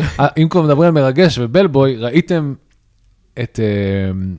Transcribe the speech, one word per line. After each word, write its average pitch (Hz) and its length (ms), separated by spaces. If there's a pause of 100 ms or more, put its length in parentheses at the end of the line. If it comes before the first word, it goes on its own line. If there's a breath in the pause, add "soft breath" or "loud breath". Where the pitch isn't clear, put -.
(200)
אה, 139 80 (100)
אם 160 120
כבר 175 120
מדברים 151 260 (100)
על 139 60
מרגש 135 380
ובלבוי, 135 560
ראיתם 143 560 (880)
את, - 200
אה, 98 480 (280)